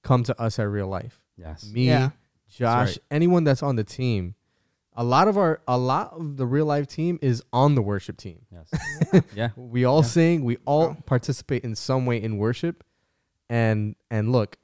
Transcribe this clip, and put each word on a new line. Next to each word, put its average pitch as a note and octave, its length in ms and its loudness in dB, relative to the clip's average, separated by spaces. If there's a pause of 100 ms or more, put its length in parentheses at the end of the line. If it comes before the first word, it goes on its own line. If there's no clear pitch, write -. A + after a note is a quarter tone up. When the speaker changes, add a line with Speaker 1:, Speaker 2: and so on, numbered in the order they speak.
Speaker 1:
come B2 200 2
to A#2+ 180 -4
us A2+ 180 -2
at G#2 120 -2
Real G2+ 160 -4
Life. F#2+ 340 -8 (160)
Speaker 2:
Yes. D#2+ 340 -16
Speaker 1:
Me, B2 180 2
Speaker 3:
Yeah. C3 220 4 (380)
Speaker 1:
Josh, A#2+ 380 0
Speaker 2:
That's F#2+ 60 0
right. - 60 -10 (120)
Speaker 1:
anyone E3+ 340 4
that's C#3 180 2
on C#3 140 0
the G#2+ 80 -2
team. G#2 520 -4 (580)
A A#2 100 -4
lot C#3 240 4
of G3+ 80 2
our, E3+ 320 2
a B2 80 2
lot C3 380 -2
of D3+ 240 -10
the C3 80 -2
Real C#3+ 180 0
Life D3 220 0
team E3+ 340 -4
is B2 220 2 (100)
on C#3 220 4
the B2 80 4
worship G2+ 340 -4
team. - 340 -18
Speaker 2:
Yes. E2 200 -18 (420)
Speaker 3:
Yeah. F#3 80 8 (160)
Speaker 2:
Yeah. A2+ 180 -2
Speaker 1:
We B2 300 -2
all C3+ 160 4
Speaker 2:
Yeah. C3+ 60 4
Speaker 1:
sing. E3 400 2
We A#2 180 0
all D3+ 240 2
Speaker 3:
Wow. D#3 160 -6
Speaker 1:
participate B2+ 580 -4
in A#2 140 -6
some C3 300 -2
way A#2+ 160 0
in A2 160 -4
worship. B2 460 -2 (680)
And, A2 460 0 (140)
and G#2+ 220 0
look A2+ 300 0